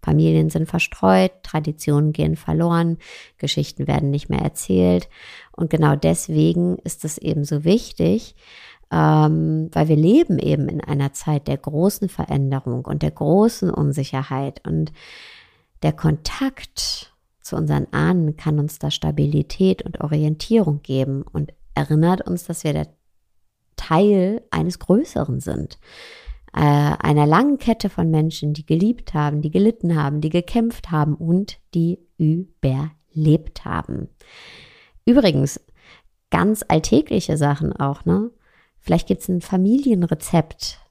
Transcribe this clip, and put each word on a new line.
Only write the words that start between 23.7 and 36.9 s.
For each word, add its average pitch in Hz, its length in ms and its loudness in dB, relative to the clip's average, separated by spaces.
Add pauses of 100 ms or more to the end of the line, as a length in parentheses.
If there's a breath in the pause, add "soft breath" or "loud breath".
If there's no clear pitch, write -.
Teil 196 720 2
eines 165 300 -4
Größeren 143 600 -2
sind. - 380 -8 (760 loud breath)
Äh, - 60 -6
einer 147 680 2
langen 247 320 4
Kette 226 300 -2
von 165 240 0
Menschen, 156 420 0
die 151 120 -10
geliebt 208 480 0
haben, 147 280 0
die 151 100 -4
gelitten 190 440 2
haben, 151 240 0
die 156 100 -2
gekämpft 175 640 -2
haben 151 240 2
und 175 440 -2 (140)
die 170 240 0 (200)
überlebt 156 1500 -2
haben. - 460 -8 (960 loud breath)
Übrigens, 180 560 4 (680 soft breath)
ganz 190 380 0
alltägliche 165 680 0